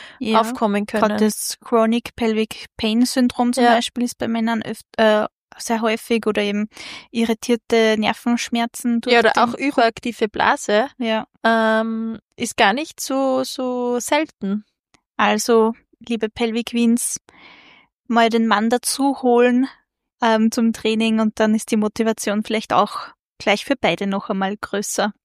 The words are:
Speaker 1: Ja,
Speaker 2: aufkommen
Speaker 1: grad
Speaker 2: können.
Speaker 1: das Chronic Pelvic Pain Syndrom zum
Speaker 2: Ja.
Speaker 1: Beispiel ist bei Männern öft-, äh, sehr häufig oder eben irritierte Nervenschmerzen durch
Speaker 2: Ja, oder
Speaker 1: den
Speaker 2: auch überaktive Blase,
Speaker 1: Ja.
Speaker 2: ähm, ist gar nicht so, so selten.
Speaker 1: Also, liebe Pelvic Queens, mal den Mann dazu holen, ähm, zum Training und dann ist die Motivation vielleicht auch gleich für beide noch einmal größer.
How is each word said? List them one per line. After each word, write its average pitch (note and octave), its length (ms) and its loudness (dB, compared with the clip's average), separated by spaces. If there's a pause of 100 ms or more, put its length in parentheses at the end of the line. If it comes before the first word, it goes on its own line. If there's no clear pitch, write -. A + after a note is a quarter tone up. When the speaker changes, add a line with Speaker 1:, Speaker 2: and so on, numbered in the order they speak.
(200)
Speaker 1:
Ja, A3 200 2
Speaker 2:
aufkommen A3 460 -2
Speaker 1:
grad G#3+ 160 -2
Speaker 2:
können. G#3+ 160 2
Speaker 1:
das - 480 0
Chronic A3+ 500 0
Pelvic A3 500 -4 (120)
Pain A3+ 300 0
Syndrom B3 460 0
zum B3+ 100 0
Speaker 2:
Ja. A#3+ 100 6
Speaker 1:
Beispiel A#3+ 300 -2
ist - 160 -6
bei A#3 80 -4
Männern A3+ 340 -2
öft-, - 240 -12 (120)
äh, G#3+ 280 4 (320)
sehr A3+ 220 -2
häufig A3+ 480 -2
oder G#3 140 0
eben G#3 260 -2 (440)
irritierte A3+ 840 2
Nervenschmerzen A#3 1000 -2
durch B3 140 0
Speaker 2:
Ja, A#3 60 6
oder A3+ 120 4
Speaker 1:
den G#3+ 120 2
Speaker 2:
auch A#3+ 100 0
überaktive A#3 720 0
Blase, A#3 720 0
Speaker 1:
Ja. A3 300 -4 (180)
Speaker 2:
ähm, A3+ 720 0 (160)
ist - 220 -8
gar G#3 160 4
nicht D4 260 -8
so, C4 460 0
so B3 560 -4
selten. G#3+ 640 -4 (500)
Speaker 1:
Also, A3 580 2 (260)
liebe A3 280 -6
Pelvic A3+ 440 -4
Queens, A#3 500 0 (840)
mal A3+ 240 2
den A3+ 180 0
Mann G#3+ 220 0
dazu C4 520 -2
holen, B3 480 4 (520)
ähm, A3+ 300 2
zum A3+ 220 0
Training A3 480 0
und G#3+ 180 -2
dann A3 160 2
ist - 160 -4
die A3+ 60 0
Motivation G#3+ 640 -2
vielleicht - 300 -4
auch G3 240 0 (420)
gleich - 240 0
für C#4 160 -2
beide F#3+ 280 0
noch G3 220 -4
einmal F#3+ 280 -2
größer. G3+ 560 -4 (120)